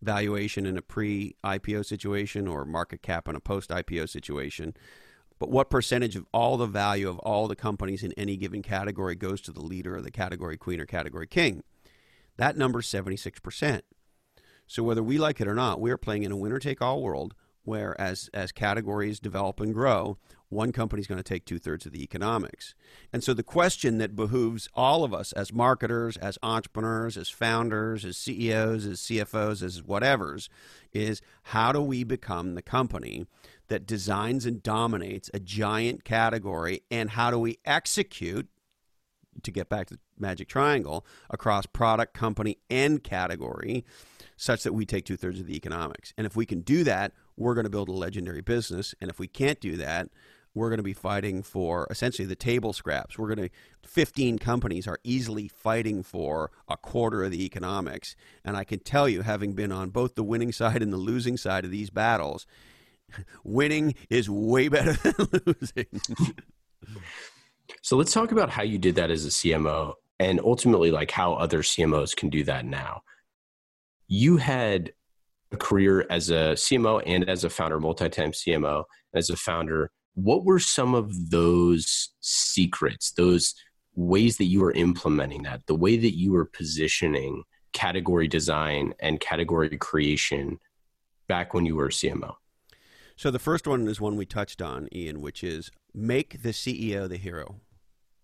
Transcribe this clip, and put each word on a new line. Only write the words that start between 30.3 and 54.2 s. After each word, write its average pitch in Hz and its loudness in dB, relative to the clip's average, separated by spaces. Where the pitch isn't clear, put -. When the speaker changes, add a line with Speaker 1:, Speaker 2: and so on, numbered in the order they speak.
Speaker 1:
is 107 -2
how 113 2
do 147 2
we 135 -2
become 92 -4
the 80 -10
company 78 -4
that 101 -4
designs 107 -2
and 120 -4
dominates 107 -2
a 101 -4
giant 107 -2
category, 98 -2
and 113 -2
how 120 0
do 120 0
we 117 -2
execute, 139 -4
to - -8
get 92 -6
back 101 -4
to - -18
the - -20
magic 95 -6
triangle, 131 0
across 101 0
product, 113 2
company, 107 -2
and 143 4
category, 87 -4
such - 0
that 92 -2
we 107 -2
take 98 -4
two-thirds 92 -6
of 92 -10
the 76 -8
economics? 82 -8
And 110 -4
if 95 -8
we 110 0
can 87 -4
do 151 4
that, 101 0
we're 120 0
gonna 110 0
build 101 -4
a 92 -6
legendary 92 -6
business. 110 -2
And 95 -8
if 87 -12
we 95 -8
can't 139 0
do 85 -6
that, 82 -4
we're 113 -2
gonna 113 -2
be 98 -4
fighting 98 -4
for 87 -4
essentially 123 -4
the 92 -6
table 120 0
scraps. - -6
We're 110 -4
gonna, 107 -4
fifteen 135 2